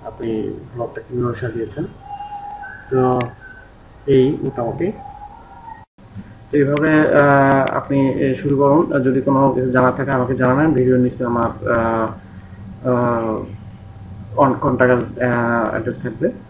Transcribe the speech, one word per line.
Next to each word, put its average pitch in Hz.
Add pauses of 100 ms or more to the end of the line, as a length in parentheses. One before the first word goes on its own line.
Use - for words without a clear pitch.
আপনি 113 (200)
ব্লগটা 117
কীভাবে 123
সাজিয়েছেন। 113 (1040)
তো 127 (880)
এই 139
মোটামুটি। 131 (1600)
তো 147
এইভাবে, 147 (100)
আহ, 139
আপনি, 135
এ, 131
শুরু 139
করুন। 143
আর 143
যদি 131
কোনো 135
কিছু 127
জানা 127
থাকে 135
আমাকে 127
জানাবেন। 131
ভিডিওর 127
নিচে 123
আমার, 117
আহ, 113 (800)
আহ, 117 (920)
কন-, 135
কন্ট্যাক্ট, 123
আহ, 120
অ্যাড্রেস 117
থাকবে। 127 (200)